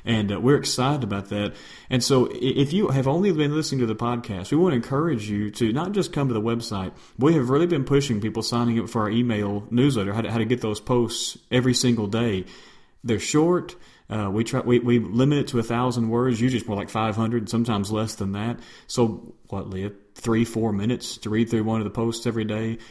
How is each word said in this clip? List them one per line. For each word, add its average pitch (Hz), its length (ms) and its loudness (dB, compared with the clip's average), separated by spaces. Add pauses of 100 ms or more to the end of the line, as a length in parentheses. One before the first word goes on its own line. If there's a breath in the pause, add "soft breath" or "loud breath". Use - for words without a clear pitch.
and, 107 260 0
uh, 98 80 -2
we're 131 180 6
excited 139 460 0
about 98 280 -4
that. 104 240 -4 (340 loud breath)
And 127 160 2
so 127 220 4
i-, - 80 -6
if 139 360 0
you 185 180 2
have 131 200 2
only 180 240 2
been 151 220 0
listening 147 260 -2
to 120 60 2
the 110 80 -2
podcast, 113 560 -4
we 147 80 2
want 180 140 4
to 127 40 2
encourage 127 540 -2
you 104 220 -2
to 110 200 0
not 170 200 -2
just 196 200 -2
come 139 160 0
to 120 60 0
the 107 80 0
website. 110 500 -4 (260 soft breath)
We 151 160 6
have 127 140 2
really 151 200 4
been 147 160 0
pushing 139 360 2
people 110 220 -2
signing 120 360 0
up 101 120 -2
for 113 120 0
our 104 80 0
email 104 600 0
newsletter, 117 420 2
how 113 80 -2
to, 113 100 -4
how 113 80 -2
to 110 60 0
get 120 160 0
those 107 200 -4
posts - 580 -2 (120)
every 127 220 4
single 117 360 2
day. 107 360 0 (580 loud breath)
They're 110 180 0
short. 170 560 2 (340 soft breath)
Uh, 107 200 -2
we 110 140 0
try, 127 160 -2
we, 120 200 4
we 120 180 4
limit 127 400 2
it 131 100 0
to 123 100 -2
a 113 40 2
thousand 117 480 0
words, 120 280 0
usually 123 220 2
it's - 80 -8
more 104 80 -2
like 98 140 -6
five 110 260 -2
hundred, 113 320 -2
sometimes 110 420 0
less 110 260 -2
than 98 160 -4
that. 113 260 -4 (280 loud breath)
So, 110 480 -2 (140)
what, 98 220 -8
Leah, 98 220 -6 (220)
three, 113 300 0
four 110 300 0
minutes 107 440 -2
to 107 120 -8
read 113 180 2
through 110 160 0
one 110 160 0
of 104 40 -4
the 101 60 -6
posts 117 360 -4
every 113 180 -2
day. 110 340 -4 (120 loud breath)